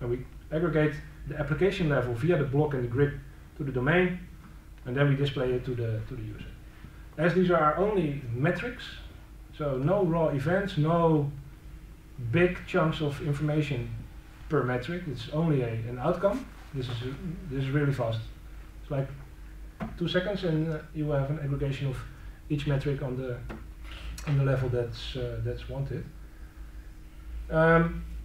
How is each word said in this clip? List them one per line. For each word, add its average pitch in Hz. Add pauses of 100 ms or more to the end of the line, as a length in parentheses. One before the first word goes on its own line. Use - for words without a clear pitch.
And 123
we 123 (280)
aggregate 151 (340)
the -
application 156
level 123
via 156
the 139
block 143
and 120
the 117
grid 139 (380)
to 147
the 135
domain, 165 (680)
and 127
then 143
we 135
display 135
it 123
to 127
the, 113
to 127
the 113
user. 110 (720)
As 160
these 180
are 156
only 175 (100)
metrics, 180 (720)
so 143
no 180
raw 160
events, 180
no 160 (1040)
big 180
chunks 160
of 143
information 143 (580)
per 139
metric, 127
it's 123
only 156
a, 117
an 117
outcome. 175 (260)
This 123
is, 117 (540)
this 135
is 135
really 143
fast. 113 (640)
It's -
like 139 (920)
two 170
seconds 180
and, 160
uh, 156 (160)
you 151
have 135
an 151
aggregation 139
of 123 (500)
each 147
metric 139
on 127
the, 127 (920)
on 143
the 139
level 127
that's, 117
uh, 120
that's 120
wanted. 139 (1400)
Um, 165 (220)